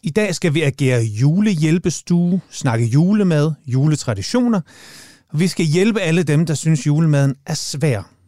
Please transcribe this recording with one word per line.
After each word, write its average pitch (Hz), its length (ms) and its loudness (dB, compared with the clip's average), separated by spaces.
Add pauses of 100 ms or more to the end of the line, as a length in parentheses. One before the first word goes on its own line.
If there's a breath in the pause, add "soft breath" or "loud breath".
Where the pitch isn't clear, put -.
I 170 80 -6
dag 202 240 0
skal 160 200 -2
vi 160 80 0
agere 131 400 0
julehjælpestue, 170 1400 0 (100)
snakke 117 340 -2
julemad, 160 680 2 (140)
juletraditioner, 151 920 0 (720 loud breath)
og 147 80 -2
vi 185 80 2
skal 180 180 -2
hjælpe 196 340 2
alle 170 220 0
dem, 156 240 2
der 156 80 -2
synes, 160 320 -2
julemaden 147 480 2 (120)
er 160 80 -6
svær 135 560 -4 (180)